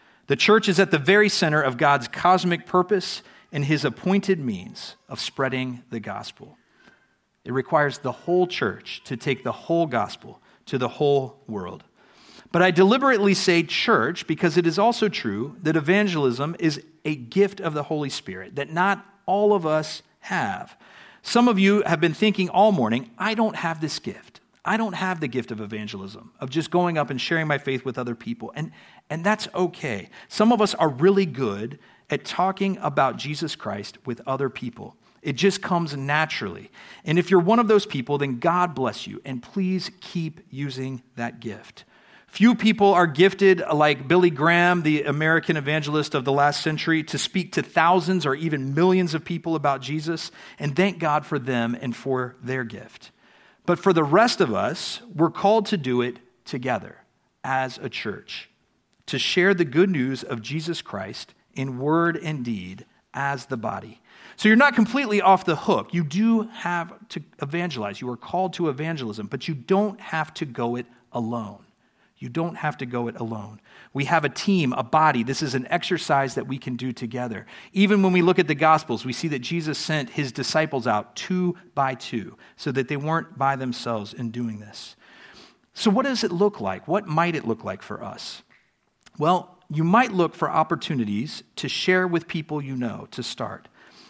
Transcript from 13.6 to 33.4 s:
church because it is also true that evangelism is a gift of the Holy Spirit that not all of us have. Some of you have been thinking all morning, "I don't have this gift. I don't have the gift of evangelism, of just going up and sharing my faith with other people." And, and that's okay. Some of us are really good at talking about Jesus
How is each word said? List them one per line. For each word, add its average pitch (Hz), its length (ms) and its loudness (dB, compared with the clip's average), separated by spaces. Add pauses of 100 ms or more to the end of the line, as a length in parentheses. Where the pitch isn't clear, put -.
church 160 640 0
because 160 300 0
it 175 100 4
is 165 140 0
also 220 300 4
true 113 540 -6
that 156 120 2
evangelism 156 840 2
is 151 220 0 (220)
a 156 100 -2
gift 180 460 0
of 165 140 -4
the 147 100 -4
Holy 151 260 -4
Spirit - 460 -12
that 143 160 -6
not 190 340 0 (200)
all 208 280 4
of 175 120 0
us 156 360 -2 (200)
have. - 560 -6 (440)
Some 240 280 4
of 196 100 2
you 202 260 6
have 165 140 2
been 160 140 2
thinking 196 340 0
all 208 240 4
morning, 120 460 0
"I 214 160 -2
don't 220 240 -2
have 160 240 -4
this 151 180 -4
gift. - 400 -14 (240)
I 208 140 0
don't 220 160 -2
have 185 260 -4
the 151 80 -4
gift 123 240 -6
of 110 80 -8
evangelism, 104 800 -12
of 135 100 -8
just 156 220 -4
going 175 260 2
up 139 120 0
and 131 100 -6
sharing 160 280 -2
my 147 100 0
faith 135 260 -4
with 131 140 -6
other 120 180 -6
people." 117 400 -10
And, 156 160 -8 (380)
and 165 160 -4
that's 214 280 0
okay. 160 560 -4 (200)
Some 226 240 4
of 214 80 4
us 202 140 2
are 165 140 2
really 190 360 4
good 117 540 -4 (300)
at - 140 -2
talking 190 580 -2
about 139 360 0
Jesus 147 400 -6